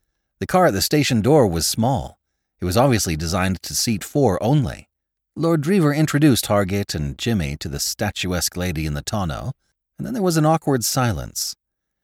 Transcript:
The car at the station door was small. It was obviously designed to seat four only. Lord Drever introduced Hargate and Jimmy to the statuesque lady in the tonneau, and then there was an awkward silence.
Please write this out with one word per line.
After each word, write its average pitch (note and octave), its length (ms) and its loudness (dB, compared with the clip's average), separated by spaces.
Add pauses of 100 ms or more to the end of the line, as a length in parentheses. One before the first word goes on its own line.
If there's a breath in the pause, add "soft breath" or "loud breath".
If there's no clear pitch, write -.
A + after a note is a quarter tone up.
(380)
The - 80 -6
car F#3 200 4
at C3 60 4
the F#2+ 80 0
station C3+ 400 2
door B2+ 280 6
was E2 180 -2
small. A2+ 540 -2 (400)
It - 40 -8
was F2+ 120 -2
obviously A2+ 400 2
designed F2+ 460 -2
to - 120 -10
seat A2 300 -2
four B2+ 360 0
only. A#2 480 0 (460)
Lord E3 280 0
Drever D#3+ 300 2
introduced D3 540 2
Hargate G2+ 480 0
and C#2+ 240 -4
Jimmy D#2+ 380 -2
to - 120 -10
the C#2 120 -6
statuesque - 760 -4
lady F2 300 -4
in D2+ 80 -4
the C#2+ 80 -6
tonneau, F2 500 -6 (460)
and D3 80 -8
then A3+ 80 -6
there A#3 80 -4
was F3 140 2
an D#3 100 4
awkward D3+ 380 0
silence. D#2+ 720 -4 (480)